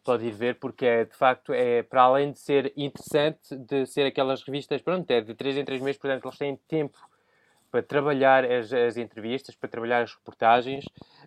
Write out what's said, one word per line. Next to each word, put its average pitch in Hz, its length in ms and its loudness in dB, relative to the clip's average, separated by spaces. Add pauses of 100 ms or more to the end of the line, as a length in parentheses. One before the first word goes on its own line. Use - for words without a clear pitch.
pode 120 220 0
ir 110 60 -4
ver, 120 280 -4
porque 127 260 -4
é, 117 180 4
de - 120 -12
facto, 135 360 0
é, 120 300 0
para 131 220 2
além 139 280 4
de - 60 -20
ser 135 380 0
interessante, 147 800 -4
de 131 300 -4
ser 143 200 0
aquelas 135 360 -2
revistas, 139 400 -6
pronto, 175 280 -2
é 120 100 4
de 113 140 -6
três 135 220 -4
em 143 80 -2
três 131 180 -6
meses, 139 180 -4
portanto, 135 260 -4
eles 131 120 -12
têm 139 180 -6 (120)
tempo 151 300 -4 (720)
para 120 120 0
trabalhar 135 640 4
as, 120 280 -2
as 120 260 2
entrevistas, 117 580 -8
para - 140 -8
trabalhar 120 320 0
as 113 120 -8
reportagens, 123 720 0 (420)